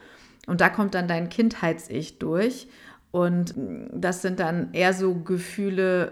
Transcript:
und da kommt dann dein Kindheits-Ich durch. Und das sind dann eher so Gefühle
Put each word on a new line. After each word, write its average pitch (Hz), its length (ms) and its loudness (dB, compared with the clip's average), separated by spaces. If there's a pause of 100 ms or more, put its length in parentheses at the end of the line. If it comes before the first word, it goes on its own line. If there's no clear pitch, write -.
(460)
und 175 140 0
da 185 80 8
kommt 196 260 0
dann 180 140 0
dein 175 200 -2
Kindheits-Ich 165 920 -2
durch. 190 500 -2 (420)
Und 175 440 2 (380)
das 175 300 -2
sind 185 180 -2
dann 170 320 -2
eher 180 200 4
so 185 220 0
Gefühle 185 960 0